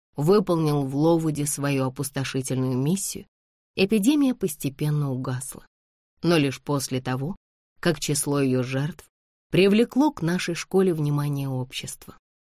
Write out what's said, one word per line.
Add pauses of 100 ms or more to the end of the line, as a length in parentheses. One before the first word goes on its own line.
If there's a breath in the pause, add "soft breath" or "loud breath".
(160)
выполнил
в
Ловуде
свою
опустошительную
миссию, (500)
эпидемия
постепенно
угасла. (560)
Но
лишь
после
того, (440)
как
число
её
жертв (460)
привлекло
к
нашей
школе
внимание
общества. (340)